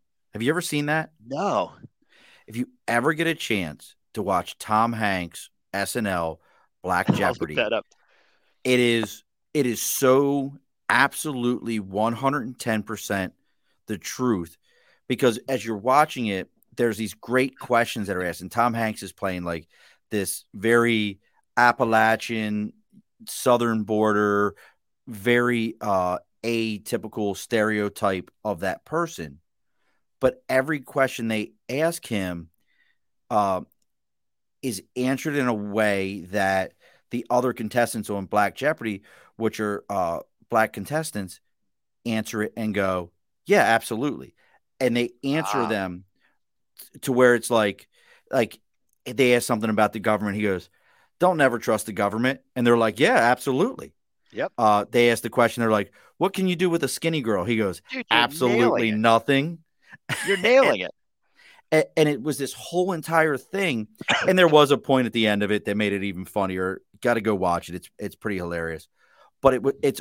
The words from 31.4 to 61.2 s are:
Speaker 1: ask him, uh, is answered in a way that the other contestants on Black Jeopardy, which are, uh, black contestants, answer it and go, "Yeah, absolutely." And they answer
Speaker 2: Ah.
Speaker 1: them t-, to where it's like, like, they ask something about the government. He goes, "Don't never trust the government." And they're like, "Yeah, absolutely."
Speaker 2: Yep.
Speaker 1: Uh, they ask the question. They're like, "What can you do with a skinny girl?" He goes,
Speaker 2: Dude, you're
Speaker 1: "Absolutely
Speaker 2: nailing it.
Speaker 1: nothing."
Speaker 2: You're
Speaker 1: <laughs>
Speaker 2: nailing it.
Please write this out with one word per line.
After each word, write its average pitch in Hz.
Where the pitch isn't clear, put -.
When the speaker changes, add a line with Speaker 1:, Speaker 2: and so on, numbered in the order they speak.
Speaker 1:
ask 160
him, 90
uh, 98
is 110
answered 131
in 131
a 117
way 101
that 95
the 120
other 123
contestants 113
on 101
Black 101
Jeopardy, 117
which 110
are, 104
uh, 87
black 110
contestants, 107
answer 110
it -
and 107
go, 92
"Yeah, 190
absolutely." 113
And 120
they 120
answer 139
Speaker 2:
Ah. -
Speaker 1:
them 92
t-, -
to 131
where 123
it's 110
like, 107
like, 120
they 123
ask 120
something 113
about 107
the 113
government. 104
He 107
goes, 95
"Don't 175
never 123
trust 110
the 107
government." 110
And 120
they're 120
like, 110
"Yeah, 208
absolutely." 131
Speaker 2:
Yep. 139
Speaker 1:
Uh, 104
they 120
ask 113
the 117
question. 120
They're 113
like, 104
"What 190
can 190
you 180
do 180
with 165
a 135
skinny 160
girl?" 104
He 117
goes, 98
Speaker 2:
Dude, 254
you're 120
Speaker 1:
"Absolutely 120
Speaker 2:
nailing 107
it. 107
Speaker 1:
nothing." 135
Speaker 2:
You're 190
Speaker 1:
<laughs> -
Speaker 2:
nailing 185
it. 87